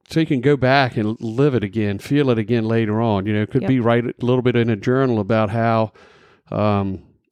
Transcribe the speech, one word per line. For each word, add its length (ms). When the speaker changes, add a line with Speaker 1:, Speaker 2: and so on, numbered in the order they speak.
Speaker 1:
so 120
you 60
can 140
go 160
back 400
and 240
live 360
it 80
again, 340
feel 320
it 80
again 260
later 380
on. 240
You 80
know, 80
it 80
could 120
Speaker 2:
Yep. 60
Speaker 1:
be 120
write 240
a 160
little 220
bit 120
in 160
a 60
journal 420
about 320
how, 420
um, 500